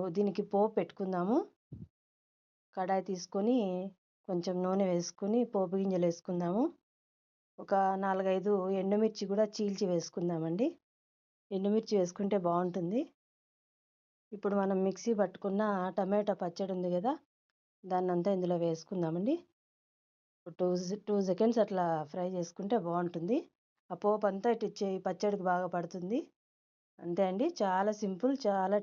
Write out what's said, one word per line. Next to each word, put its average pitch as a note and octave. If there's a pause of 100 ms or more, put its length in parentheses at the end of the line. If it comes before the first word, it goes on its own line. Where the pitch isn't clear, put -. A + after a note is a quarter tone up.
(160)
దీనికి G3+ (100)
పోపు G#3
పెట్టుకుందాము. F#3 (1400)
కడాయి F#3+
తీసుకొని G3+ (720)
కొంచెం F3+
నూనె F#3+
వేసుకొని G3 (140)
పోపు F#3+
గింజలు F#3
వేసుకుందాము. F3+ (920)
ఒక - (320)
నాలుగైదు F#3+ (260)
ఎండుమిర్చి G#3
కూడా G#3+ (100)
చీల్చి G3+
వేసుకుందామండి, E3+ (800)
ఎండుమిర్చి G#3
వేసుకుంటే F#3+ (140)
బాగుంటుంది. F3+ (1300)
ఇప్పుడు G3+ (100)
మనం G3 (120)
మిక్సీ A3+
పట్టుకున్న G3 (340)
టమాటా G3+
పచ్చడి F#3
ఉంది F3+
కదా, A#3 (680)
దాన్నంతా F3+
ఇందులో F3+ (100)
వేసుకుందామండి. E3+ (1200)
టూ, F#3 (400)
టూ G#3 (120)
సెకండ్స్ A3
అట్లా F#3+ (260)
ఫ్రై F3+ (100)
చేసుకుంటే F#3+ (100)
బాగుంటుంది. F3 (540)
ఆ F#3
పోపు G#3
అంతా G3
ఇటు A3 (100)
చే-, F#3+
పచ్చడికి F#3+
బాగా F3+
పడుతుంది. F3+ (800)
అంతే F3
అండి, G3 (140)
చాలా G3
సింపుల్, G3+ (120)
చాలా G3